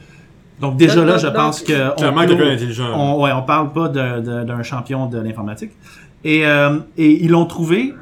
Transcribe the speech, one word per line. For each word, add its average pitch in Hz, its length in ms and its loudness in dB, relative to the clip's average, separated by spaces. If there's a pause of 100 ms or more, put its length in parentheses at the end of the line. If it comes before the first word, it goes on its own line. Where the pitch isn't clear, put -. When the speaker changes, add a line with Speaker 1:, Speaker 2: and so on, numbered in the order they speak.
(600)
Speaker 1:
donc 135 180 -4
déjà 160 180 4
Speaker 2:
Donc, 165 100 4
Speaker 1:
là, 170 60 4
Speaker 2:
donc, 180 80 2
Speaker 1:
je 160 60 -2
Speaker 2:
donc 139 100 -2
Speaker 1:
pense 151 260 -2
que 139 300 0
on - 40 -6
Speaker 3:
Clairement, 147 260 0
Speaker 1:
clôt-, 175 140 4
Speaker 3:
quelqu'un 147 160 2
d'intelligent. 120 420 -6
Speaker 1:
on, 143 280 -2
ouais, 139 100 2
on 131 100 -4
parle 147 300 0
pas 160 160 -2
de, 127 320 -4
de, 120 240 -6
d'un 120 180 -6
champion 131 440 -6
de 120 120 -6
l'informatique. 110 540 -8 (520)
Et, 156 220 2
euh, 147 320 2 (180)
et 160 260 4
ils 165 80 2
l'ont 170 160 6
trouvé, 180 560 -2